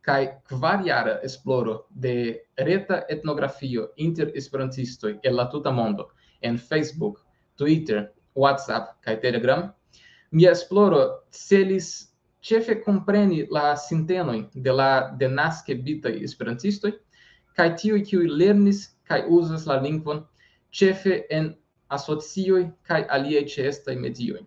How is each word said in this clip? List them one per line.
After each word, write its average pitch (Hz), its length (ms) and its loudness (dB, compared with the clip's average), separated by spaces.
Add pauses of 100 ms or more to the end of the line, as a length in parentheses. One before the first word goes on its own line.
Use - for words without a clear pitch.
kaj 139 160 2 (180)
kvarjara 131 800 0
esploro 123 540 -2 (160)
de 127 220 -4 (420)
reta 180 500 0
etnografio 139 800 -4 (100)
inter 160 400 -2
esperantistoj 131 840 -6
el 127 180 0
la 123 100 0
tuta 147 260 -4
mondo 110 380 -2 (340)
en 117 140 -2
Facebook, 156 640 -4 (400)
Twitter, 143 500 0 (220)
WhatsApp 135 580 0 (100)
kaj 110 220 -4
Telegram, 127 480 0 (640)
mia 170 180 8
esploro 175 520 4 (240)
celis 190 640 0 (540)
ĉefe 226 380 0
kompreni 196 680 2
la 147 300 0
sintenojn 160 760 -2
de 131 220 -2
la 135 160 4 (220)
denaske 135 640 -2
bitaj 127 420 -6
esperantistoj 127 760 -4 (680)
kaj 170 140 4
tiuj, 208 300 0
kiuj 170 260 0
lernis 202 600 4 (140)
kaj 151 260 -2
uzas 160 400 4
la 139 100 2
lingvon 151 480 -4 (480)
ĉefe 190 540 2
en 156 260 -2 (380)
asocioj 180 720 -2 (140)
kaj 156 260 -2
aliaj 139 400 0
ĉeestaj 135 500 -6
medioj. 123 520 -6